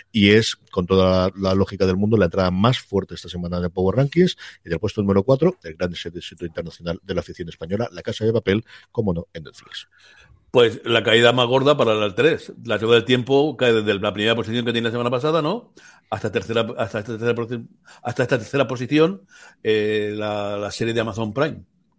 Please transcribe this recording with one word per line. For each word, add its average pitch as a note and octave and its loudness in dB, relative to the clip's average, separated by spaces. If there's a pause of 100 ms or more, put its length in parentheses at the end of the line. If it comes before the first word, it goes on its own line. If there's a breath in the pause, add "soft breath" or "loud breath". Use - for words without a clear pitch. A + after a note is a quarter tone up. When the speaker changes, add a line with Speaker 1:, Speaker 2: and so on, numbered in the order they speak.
(100)
Speaker 1:
y G2+ 6
es, A2 4 (140)
con F2+ -2
toda F#2 4
la F#2+ 0
lógica G2 0
del F#2 2
mundo, G#2 2
la F#2+ 6
entrada F#2 0
más A2 2
fuerte F#2 -6
esta - -14
semana F2 -6
de F2 -2
Power F#2+ 0
Rankings, D#3+ 2 (280 loud breath)
y - -14
del E2 -2
puesto G#2+ -4
número G2 2
cuatro, C3+ 2
el D#2+ -12
gran F2+ -4
éxito E2+ -12
internacional E2+ -8
de G2 -8
la F2 -2
afición E2+ -12
española, F#2 -6
La F2 -14
Casa A2 -6
de A2 2
Papel, G#2 0 (300 loud breath)
como G#2 -2
no, E2+ -6
en D#2+ -12
Netflix. - -20 (640 soft breath)
Speaker 2:
Pues - 0
la A2+ 2
caída A#2 6
más B2 0
gorda C3+ 2
para A#2 2 (140)
el G2 -8
tres. C3+ 0 (120)
La A2 -2
Segunda A2+ 4
del A2+ 2
Tiempo B2+ 2
cae B2 2
desde G#2 2
la G2+ -2
primera G#2 0
posición A#2 -4
que A#2+ 0
tiene A#2 -2
la A2 -2
semana A#2+ -2
pasada, D3+ 0
¿no? F#3+ -6 (340 loud breath)
Hasta G#2+ -4
tercera, A2+ -2 (140)
hasta A2+ -6
esta A2 -8
tercera A#2 -2
posi-, A#2 -8 (380 loud breath)
hasta B2 -4
esta B2+ 0
tercera C3 -2
posición, D3 0 (420 loud breath)
eh, G#2+ 0
la, G#2 -4
la G2+ -6
serie A#2 -4
de A#2 0
Amazon A2 -4
Prime. D3 -4 (340)